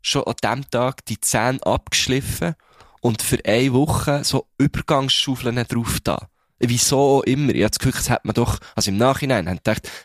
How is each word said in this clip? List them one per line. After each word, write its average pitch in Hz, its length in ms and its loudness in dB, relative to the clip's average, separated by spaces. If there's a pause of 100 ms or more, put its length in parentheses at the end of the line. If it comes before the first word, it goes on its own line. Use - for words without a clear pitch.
schon - 220 -2
an - 200 -4
dem 120 260 -2
Tag 127 360 -2
die 107 140 -6
Zähne 127 460 0
abgeschliffen - 880 -2 (460)
und 110 200 0
für - 240 -2
eine 123 280 2
Woche 143 500 2
so - 240 -2 (100)
Übergangsschaufeln 135 960 0 (120)
drauf 117 360 -2
da. - 260 -4 (360)
Wieso 120 320 2
auch 139 260 6
immer. 131 300 2
Ich 76 100 2
hab 104 80 2
das - 80 -4
Gefühl, 131 120 0
das - 180 -2
hätte 120 160 0
man 107 100 -2
doch, 120 220 2 (180)
also 104 140 -2
im 98 80 -2
Nachhinein, 127 520 0
hab 92 60 -4
ich - 80 -10
gedacht, - 260 -2 (160)